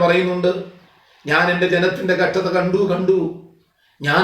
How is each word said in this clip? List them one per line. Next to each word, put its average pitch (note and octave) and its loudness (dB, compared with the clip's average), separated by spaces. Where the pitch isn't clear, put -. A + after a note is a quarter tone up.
പറയുന്നുണ്ട്, F3+ 0
"ഞാൻ E3 2
എൻ്റെ F3 0
ജനത്തിൻ്റെ F3+ 0
കഷ്ടത F3+ 0
കണ്ടു, F#3 0
കണ്ടു, F#3 2
ഞാൻ D#3+ 2